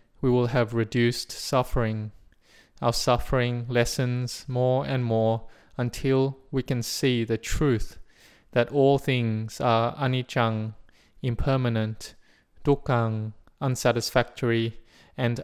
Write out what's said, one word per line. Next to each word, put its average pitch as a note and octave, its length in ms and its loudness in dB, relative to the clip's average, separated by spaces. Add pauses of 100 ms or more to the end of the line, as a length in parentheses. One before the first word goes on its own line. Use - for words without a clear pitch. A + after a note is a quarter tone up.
(200)
we C3 100 2
will B2 180 4
have A#2 260 0
reduced A#2 560 0
suffering. A2 800 -2 (720)
Our A#2+ 100 2
suffering A#2+ 760 0
lessens B2 800 -2
more B2+ 360 0
and C3 200 -2
more A2+ 420 0 (300)
until C3+ 640 0 (120)
we C3 120 -2
can B2 200 -2
see B2 420 0
the A2 140 0
truth - 600 0 (540)
that A#2+ 180 2
all C#3 280 4
things A2+ 640 -2
are A#2 360 2
anicca, A#2+ 760 -2 (480)
impermanent, A#2 920 -2 (500)
dukkha, A2+ 680 0 (280)
unsatisfactory, A#2+ 1160 0 (380)
and A#2+ 280 -2